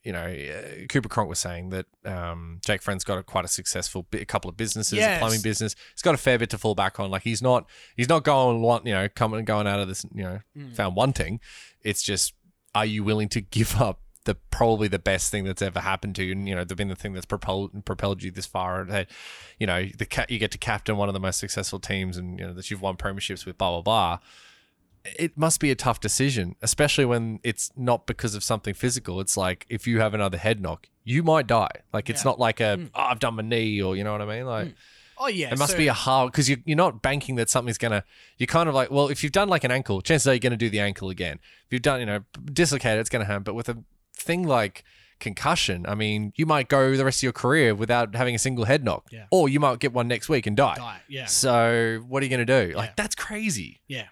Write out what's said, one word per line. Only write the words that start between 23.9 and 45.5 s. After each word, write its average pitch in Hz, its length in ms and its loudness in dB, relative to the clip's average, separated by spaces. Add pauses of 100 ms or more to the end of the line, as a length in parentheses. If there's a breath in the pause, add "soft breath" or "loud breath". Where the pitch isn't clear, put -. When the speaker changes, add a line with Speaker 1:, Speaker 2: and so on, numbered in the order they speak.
Speaker 1:
It 160 180 -2
must 160 220 2
be 147 100 2
a 127 60 2
tough - 240 0
decision, 117 600 0
especially - 420 2
when 117 400 0
it's - 320 -4
not 123 320 0
because 110 260 -4
of 104 80 -6
something 107 320 -4
physical. 120 460 -2
It's - 160 0
like, 92 320 -2
if 113 180 -6
you 117 140 2
have 107 140 2
another 101 220 0
head 110 240 0
knock, 90 280 -8 (160)
you 127 180 0
might 156 240 4
die. 110 220 4 (240)
Like, 107 180 -2
it's - 140 -2
Speaker 2:
Yeah. 135 60 4
Speaker 1:
not 123 100 0
like 113 180 2
a, 107 180 2
Speaker 2:
Mm. 156 160 -8
Speaker 1:
"Oh, - 100 -2
I've 123 180 0
done 117 160 0
my 110 60 -4
knee," 110 380 0
or, 95 160 0
you 98 60 -4
know 104 80 -4
what 104 100 -4
I 104 40 -4
mean? 110 220 -8
Like, 120 240 -4
Speaker 2:
Mm. - 40 -18 (440 soft breath)
Oh, 277 100 -2
yeah, 170 240 -2
Speaker 1:
it - 80 -2
must 151 120 2
Speaker 2:
so 180 60 0
Speaker 1:
be 156 80 4
a 131 60 4
hard, 127 400 4
'cause 135 160 2
you, 139 180 2
you're 151 100 2
not 156 260 2
banking 135 340 0
that 113 120 2
something's 120 300 0
gonna, 107 240 0 (340 soft breath)
you're 123 120 -2
kind 165 200 4
of 143 60 0
like, 131 160 2
well, 139 160 4
if 139 160 -2
you've 151 80 -2
done, 196 180 2
like, 175 140 2
an 127 80 2
ankle, 107 320 0
chances 156 240 4
are 139 60 6
you're 123 80 4
gonna 120 160 2
do 113 120 0
the 104 120 0
ankle 98 280 -2
again. 87 300 -6 (280 soft breath)
If - 60 -8
you've 123 100 -2
done, 135 180 2
you 120 60 -4
know, 104 180 -2 (200)
dislocated, 139 540 2
it's 113 100 -2
gonna 113 180 -2
happen. 101 180 -4
But 120 100 -6
with 117 140 -6
a 113 160 -8 (320)
thing 170 260 -2
like 120 400 0 (380 soft breath)
concussion, 101 640 -2